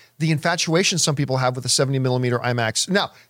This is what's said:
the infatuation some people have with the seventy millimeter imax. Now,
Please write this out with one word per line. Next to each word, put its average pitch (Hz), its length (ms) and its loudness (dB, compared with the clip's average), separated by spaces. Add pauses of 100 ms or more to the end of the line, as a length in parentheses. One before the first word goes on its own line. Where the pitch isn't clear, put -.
(180)
the 160 140 0
infatuation 170 680 0
some 151 160 0
people 131 240 0
have 127 160 0
with 127 80 -8
the 123 80 -6
seventy 135 280 2
millimeter 127 420 0
imax. 120 500 -2
Now, 185 220 0 (180)